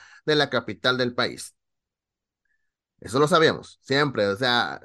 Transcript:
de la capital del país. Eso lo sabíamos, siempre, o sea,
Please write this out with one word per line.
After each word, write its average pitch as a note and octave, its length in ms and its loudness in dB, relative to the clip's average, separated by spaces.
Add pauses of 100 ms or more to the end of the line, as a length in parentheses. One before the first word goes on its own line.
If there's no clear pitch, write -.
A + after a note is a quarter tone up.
(240)
de D3+ 120 2
la C#3+ 140 2
capital B2 460 -2
del B2 180 -2
país. F2+ 420 -6 (1400)
Eso G#2+ 180 -6
lo D3 80 4
sabíamos, D#3 560 2
siempre, C3 460 0
o G2 80 -2
sea, A#2 480 -2